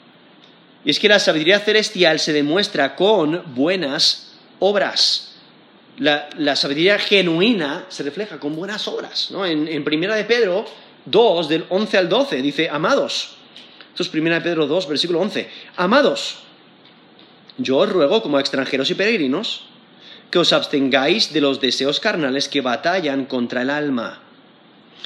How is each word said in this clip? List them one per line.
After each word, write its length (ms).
Y 60
es 80
que 100
la 100
sabiduría 420
celestial 580
se 140
demuestra 640
con 580
buenas 840
obras. 760
La, 300
la 180
sabiduría 420
genuina 920
se 140
refleja 380
con 160
buenas 320
obras, 420
¿no? 160
En, 220
en 160
Primera 320
de 80
Pedro 400
dos, 440
del 200
once 280
al 120
doce, 340
dice, 260
"Amados", 680
esto 120
es 60
Primera 280
de 40
Pedro 260
dos, 220
versículo 320
once, 280
"Amados, 640
yo 180
os 120
ruego 340
como 160
a 20
extranjeros 500
y 40
peregrinos, 720
que 80
os 120
abstengáis 800
de 80
los 200
deseos 400
carnales 480
que 120
batallan 680
contra 360
el 80
alma, 500